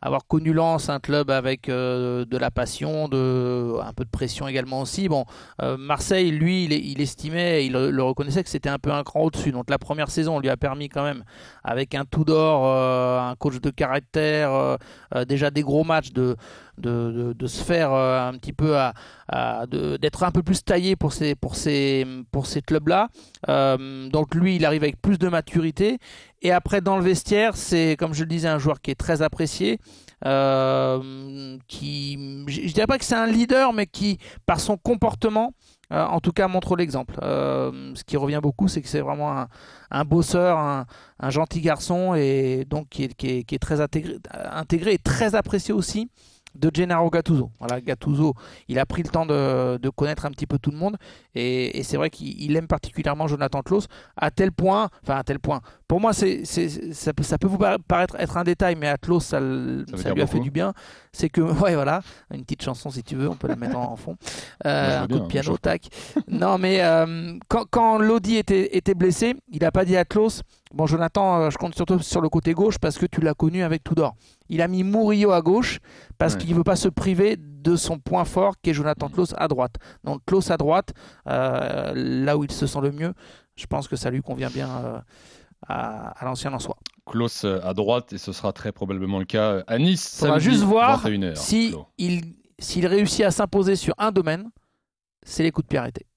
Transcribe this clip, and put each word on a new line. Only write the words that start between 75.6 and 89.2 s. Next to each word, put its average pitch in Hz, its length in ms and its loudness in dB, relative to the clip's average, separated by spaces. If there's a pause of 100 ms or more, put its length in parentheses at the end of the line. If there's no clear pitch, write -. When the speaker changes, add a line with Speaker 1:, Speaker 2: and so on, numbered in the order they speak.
Speaker 1:
parce 160 160 2
Speaker 2:
Ouais. - 60 -2
Speaker 1:
qu'il 170 160 0
veut 170 80 4
pas 185 120 4
se - 120 2
priver 190 500 2
de 147 380 0
son 165 240 -2
point 175 260 0
fort 190 340 2
qui - 120 0
est - 20 2
Jonathan 147 340 -2
Klaus 175 300 -2
à 160 100 0
droite. 131 280 0 (280)
Donc 139 220 -6
Klaus 190 240 2
à 170 80 2
droite, 156 360 2 (340)
euh, 131 680 -2
là 127 420 0
où 147 60 0
il 139 80 -4
se - 140 -2
sent 139 160 -2
le 143 100 0
mieux, 160 220 -4 (420)
je - 120 -16
pense 143 200 -4
que - 80 -6
ça - 140 -4
lui 131 120 -2
convient 131 280 -6
bien, 131 200 -6 (140)
euh, 117 160 -8 (680)
à, 113 420 -8
à - 160 -12
l'ancien 127 240 -6
Lensois. - 280 -8 (280)
Speaker 2:
Klaus, 117 400 -2
euh, 95 180 0
à 92 100 -2
droite, 107 400 0
et 98 40 -8
ce 98 140 -10
sera 98 200 -4
très - 200 -8
probablement 95 480 -4
le 95 60 -4